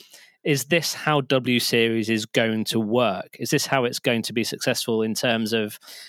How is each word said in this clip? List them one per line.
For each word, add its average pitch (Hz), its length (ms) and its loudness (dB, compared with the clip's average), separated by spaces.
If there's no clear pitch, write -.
is 139 240 0
this 160 260 0
how 151 300 0
W 123 360 2
Series 113 520 2
is 110 160 0
going 110 380 0
to - 140 -2
work? 110 600 0
Is 120 100 -6
this 143 160 0
how 135 200 2
it's 123 140 -4
going 117 240 0
to 107 120 -8
be 113 100 0
successful - 560 -2
in 110 140 0
terms 113 400 0
of 107 240 -2